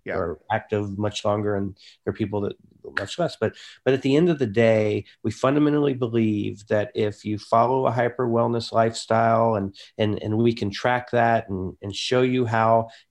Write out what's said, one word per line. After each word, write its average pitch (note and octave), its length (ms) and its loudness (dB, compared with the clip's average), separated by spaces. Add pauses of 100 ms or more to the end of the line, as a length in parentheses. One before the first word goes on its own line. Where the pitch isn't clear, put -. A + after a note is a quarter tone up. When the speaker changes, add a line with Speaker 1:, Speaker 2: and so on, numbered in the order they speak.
Speaker 1:
Yeah. F2+ 140 -6
Speaker 2:
are F2 220 -4 (120)
active G#2 460 -2
much G#2 260 -4
longer G#2 320 0
and G2 220 -4 (260)
there G2 80 -4
are - 40 -8
people G#2 260 -4
that G2+ 120 -4 (460)
much - 180 -8
less. E3 220 -4
But, G#2+ 160 -2 (280)
but C3 100 2
at C3+ 80 0
the C3+ 140 2
end F3 140 4
of D#3 80 0
the C3+ 80 -2
day, G#2+ 600 2 (180)
we A2+ 80 -2
fundamentally D3 600 2
believe A2 760 -2
that G#2 260 0
if G#2 320 -4
you G#2 120 -4
follow A#2+ 500 2
a A#2+ 40 0
hyper B2 360 0
wellness A#2 440 0
lifestyle A2+ 840 2
and, G2 200 -4 (220)
and, G#2+ 240 0
and G#2+ 160 -2
we A#2 160 4
can G#2 180 -4
track B2 400 -2
that A#2 380 2
and, F#2 320 -6
and G2+ 140 -10
show B2+ 260 0
you B2+ 240 2
how A2+ 440 2 (220)